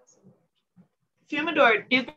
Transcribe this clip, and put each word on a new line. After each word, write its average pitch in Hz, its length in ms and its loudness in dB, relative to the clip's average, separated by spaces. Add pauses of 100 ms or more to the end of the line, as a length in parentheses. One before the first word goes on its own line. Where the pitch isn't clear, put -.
(1300)
Fumador, 285 580 0
do 254 80 0
you 262 80 -2 (120)